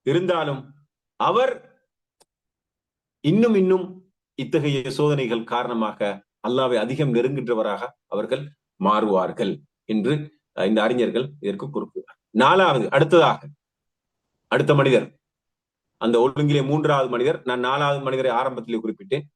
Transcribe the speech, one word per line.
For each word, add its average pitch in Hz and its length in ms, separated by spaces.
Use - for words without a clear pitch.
இருந்தாலும் 156 720
அவர் 214 680
இன்னும் 214 360
இன்னும் 185 560
இத்தகைய 139 560
சோதனைகள் 131 520
காரணமாக 110 840
அல்லாஹ்வை 127 280
அதிகம் 127 380
நெருங்குகின்றவராக 117 760
அவர்கள் 127 440
மாறுவார்கள் 98 760
என்று, 131 460
அஹ், 90 100
இந்த 107 160
அறிஞர்கள் 120 580
இதற்கு 98 260
குறிப்பிடுவார். - 520
நாலாவது, 139 600
அடுத்ததாக, 151 600
அடுத்த 139 260
மனிதர், 139 440
அந்த 117 220
ஒழுங்கிலே 139 460
மூன்றாவது 143 440
மனிதர், 127 340
நான் 123 160
நாலாவது 139 440
மனிதரை 131 280
ஆரம்பத்திலே 120 520
குறிப்பிட்டேன். 107 380